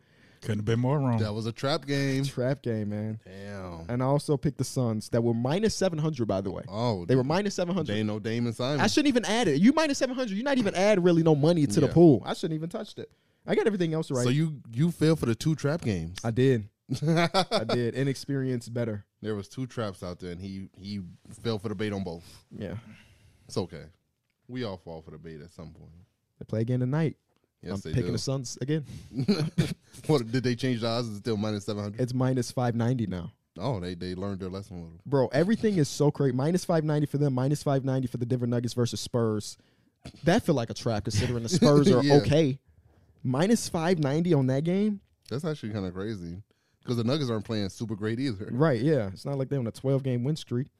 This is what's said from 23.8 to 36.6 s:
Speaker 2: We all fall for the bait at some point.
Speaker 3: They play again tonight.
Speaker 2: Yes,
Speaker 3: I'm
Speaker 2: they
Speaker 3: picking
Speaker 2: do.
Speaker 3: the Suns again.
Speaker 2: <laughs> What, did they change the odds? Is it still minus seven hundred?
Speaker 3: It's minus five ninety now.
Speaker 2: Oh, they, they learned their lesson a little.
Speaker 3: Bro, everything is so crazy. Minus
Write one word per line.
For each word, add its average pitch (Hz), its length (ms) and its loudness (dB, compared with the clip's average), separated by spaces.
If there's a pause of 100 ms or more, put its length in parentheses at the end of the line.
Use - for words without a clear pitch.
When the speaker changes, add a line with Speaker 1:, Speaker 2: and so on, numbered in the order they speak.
Speaker 2:
We 123 160 -8
all 95 140 -8
fall 80 240 -14
for 82 80 -20
the 78 80 -16
bait 80 240 -16
at 87 100 -20
some 80 200 -16
point. 80 180 -20 (480)
Speaker 3:
They - 60 -16
play 107 180 -4
again 123 180 -2
tonight. 139 360 0 (460)
Speaker 2:
Yes, - 120 -10
Speaker 3:
I'm 98 60 -6
Speaker 2:
they - 100 -10
Speaker 3:
picking - 160 0
Speaker 2:
do. - 60 -2
Speaker 3:
the 110 60 -2
Suns 135 440 -6
again. 147 220 -2 (300)
Speaker 2:
<laughs> 135 120 -2 (800)
What, 123 240 2
did 123 140 0
they 123 100 2
change 120 260 -2
the 117 60 -2
odds? 117 220 -2
Is 104 80 -8
it - 20 -10
still 110 180 -2
minus 104 300 -2
seven 104 160 -4
hundred? 104 180 -6
Speaker 3:
It's 123 140 -2
minus 127 360 0
five 120 240 -2
ninety 117 320 0
now. 90 260 -6 (260)
Speaker 2:
Oh, 104 220 -4
they, 90 140 -6
they 92 200 -6
learned 95 260 -6
their 95 80 -6
lesson 95 300 -12
a - 20 -10
little. 82 240 -16
Speaker 3:
Bro, 127 240 2
everything 202 480 2
is 147 120 4
so 147 220 2
crazy. 139 240 2
Minus 156 300 0